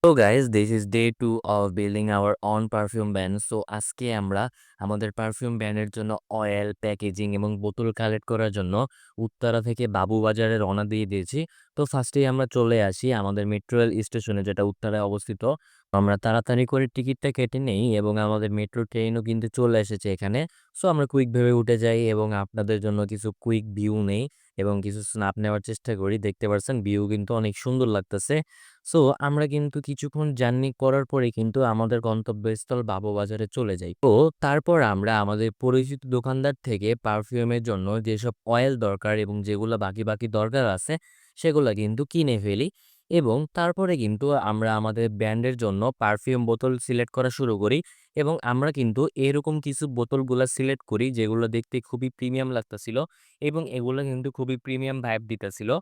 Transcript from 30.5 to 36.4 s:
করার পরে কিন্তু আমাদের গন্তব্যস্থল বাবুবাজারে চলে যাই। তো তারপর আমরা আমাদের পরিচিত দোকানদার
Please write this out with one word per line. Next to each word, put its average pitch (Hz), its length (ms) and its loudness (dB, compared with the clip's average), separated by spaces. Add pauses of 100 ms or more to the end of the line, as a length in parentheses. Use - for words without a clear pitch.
করার 135 280 4
পরে 131 160 2 (100)
কিন্তু 113 220 0 (140)
আমাদের 113 340 0
গন্তব্যস্থল 110 720 -2 (120)
বাবুবাজারে 104 540 -4 (120)
চলে 107 240 0
যাই। 87 120 -8 (120)
তো 117 80 10 (320)
তারপর 151 320 4 (160)
আমরা 101 200 2 (100)
আমাদের 107 260 0 (140)
পরিচিত 131 380 2 (140)
দোকানদার 131 400 0 (120)